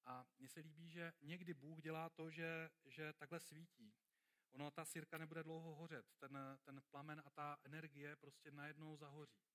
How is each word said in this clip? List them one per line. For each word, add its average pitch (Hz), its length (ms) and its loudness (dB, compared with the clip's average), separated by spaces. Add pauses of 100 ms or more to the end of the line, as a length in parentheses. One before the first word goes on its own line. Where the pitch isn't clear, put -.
A 127 220 0 (100)
mně 131 120 -8
se - 100 -4
líbí, 160 300 -6
že 170 320 2
někdy 170 320 2
Bůh 151 280 -2
dělá 160 280 4
to, 160 200 0
že, 165 400 4 (160)
že 151 280 0
takhle 151 260 0
svítí. 147 540 -8 (580)
Ono, 143 200 2
ta 151 140 0
sirka 156 320 0
nebude 160 260 2
dlouho 160 320 0
hořet. 156 300 -2 (140)
Ten, 135 440 -2
ten 139 260 -6
plamen 151 360 -2
a 139 40 -10
ta 147 340 2
energie 147 520 -2
prostě - 360 -10
najednou 151 440 -2
zahoří. 147 460 -6 (140)